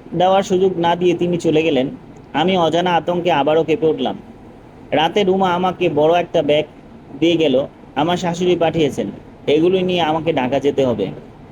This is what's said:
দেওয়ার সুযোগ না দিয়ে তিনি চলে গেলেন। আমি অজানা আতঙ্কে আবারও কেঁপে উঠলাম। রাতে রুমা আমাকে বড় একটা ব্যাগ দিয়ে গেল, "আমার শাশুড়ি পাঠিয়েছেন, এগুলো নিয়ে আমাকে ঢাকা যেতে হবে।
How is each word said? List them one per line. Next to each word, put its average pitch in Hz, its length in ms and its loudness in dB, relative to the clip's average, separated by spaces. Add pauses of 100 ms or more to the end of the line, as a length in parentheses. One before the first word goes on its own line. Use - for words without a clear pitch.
(180)
দেওয়ার 190 240 4
সুযোগ 185 360 0
না 170 180 0
দিয়ে 175 180 2
তিনি 175 220 -2
চলে 156 260 2
গেলেন। 143 260 0 (440)
আমি 175 240 0
অজানা 175 380 0
আতঙ্কে 170 380 0
আবারও 151 320 2
কেঁপে 156 220 0
উঠলাম। 131 300 -2 (760)
রাতে 165 340 0
রুমা 185 300 0
আমাকে 180 340 -2
বড় 156 320 2
একটা 170 220 -2
ব্যাগ 147 220 2 (560)
দিয়ে 165 160 4
গেল, 143 300 2 (280)
"আমার 165 220 0
শাশুড়ি 175 400 0
পাঠিয়েছেন, 151 540 -2 (360)
এগুলো 170 340 2
নিয়ে 180 200 0
আমাকে 160 320 -2
ঢাকা 135 280 -2
যেতে 139 260 0
হবে। 104 200 -2 (460)